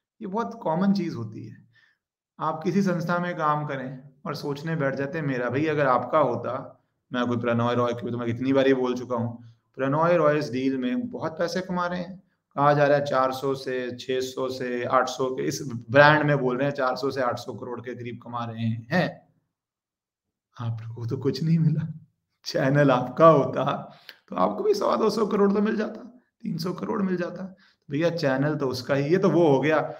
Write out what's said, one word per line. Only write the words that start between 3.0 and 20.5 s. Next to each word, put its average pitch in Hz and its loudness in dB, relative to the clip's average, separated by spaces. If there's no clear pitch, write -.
में 175 -4
काम 151 0
करें 135 -8
और 151 -4
सोचने 147 -6
बैठ 139 0
जाते 139 -4
हैं, 151 -4
"मेरा।" 123 -2
भाई, 147 0
अगर 147 2
आपका 127 2
होता 120 -2
मैं 123 0
कोई 120 0
प्रणॉय 120 2
रॉय 120 2
की 117 -8
तो 120 -4
मैं 120 -6
कितनी 123 -2
बार 135 6
ये 135 6
बोल 127 0
चुका 120 -6
हूँ, 117 -6
प्रणॉय 151 2
रॉय 151 4
इस 127 -4
डील 131 -2
में 123 -4
बहुत 156 -6
पैसे 175 -4
कमा 180 -4
रहे 180 -4
हैं। 180 -12
कहा 143 6
जा 147 4
रहा 143 4
है 139 -2
चार 131 0
सौ 139 -4
से, 127 -6
छह 131 -4
सौ 131 -4
से, 123 -6
आठ 127 2
सौ 131 -4
के, 139 -6
इस 127 -6
ब्रांड 147 8
में 147 2
बोल 123 0
रहे 139 0
हैं, 139 -4
चार 127 -2
सौ 139 -4
से 135 -4
आठ 117 -2
सौ 127 -12
करोड़ 120 -12
के 120 -10
करीब 120 -12
कमा 120 -8
रहे 113 -6
हैं। 120 -2